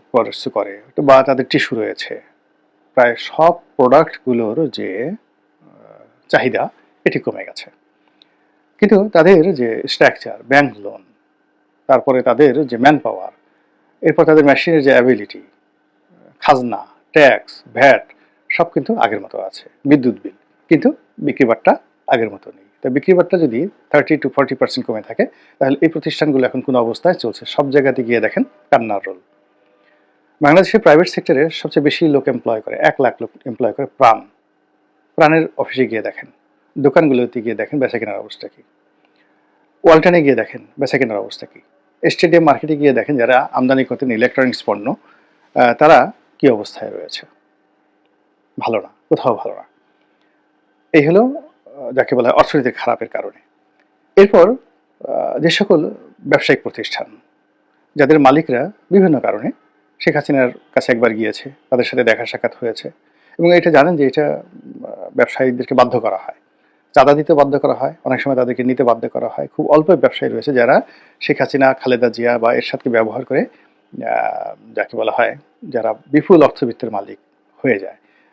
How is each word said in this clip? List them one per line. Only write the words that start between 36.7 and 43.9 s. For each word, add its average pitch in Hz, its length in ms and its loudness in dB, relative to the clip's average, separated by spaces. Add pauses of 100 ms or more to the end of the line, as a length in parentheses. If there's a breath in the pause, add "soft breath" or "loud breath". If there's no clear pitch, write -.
দোকানগুলোতে 131 600 2
গিয়ে 110 140 -6
দেখেন 110 240 -6
বেচা 120 200 -2
কেনার 104 200 -10
অবস্থা 107 280 -18
কী, - 140 -20 (1200)
ওয়ালটনে 170 380 6
গিয়ে 139 140 4
দেখেন 110 300 -2 (140)
বেচা 139 180 -2
কেনার 110 200 -2
অবস্থা 101 280 -12
কী, - 140 -20 (500)
স্টেডিয়াম 170 340 2
মার্কেটে 156 320 0
গিয়ে 143 180 2
দেখেন 120 240 -2
যারা 123 340 2
আমদানি 127 340 0
করতেন 127 260 -6